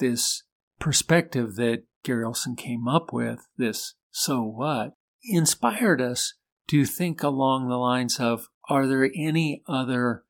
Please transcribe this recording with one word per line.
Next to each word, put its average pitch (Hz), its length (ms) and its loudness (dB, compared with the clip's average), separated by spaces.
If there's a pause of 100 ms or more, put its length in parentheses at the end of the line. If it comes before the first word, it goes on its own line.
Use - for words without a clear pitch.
this 123 440 0 (360)
perspective 135 760 2
that 117 280 0 (200)
Gary 120 200 -2
Olson 117 320 -4
came 120 320 -6
up 165 240 0
with, 120 340 -6 (120)
this - 380 -4 (140)
"so 131 320 -2
what," 113 540 -4 (260)
inspired 196 800 2
us 123 340 -4 (320)
to 147 180 4
think 170 380 -4
along 135 440 2
the 123 100 0
lines 123 440 0
of, 117 260 0 (220)
are 135 180 2
there 135 260 4
any 156 540 0
other 123 640 -2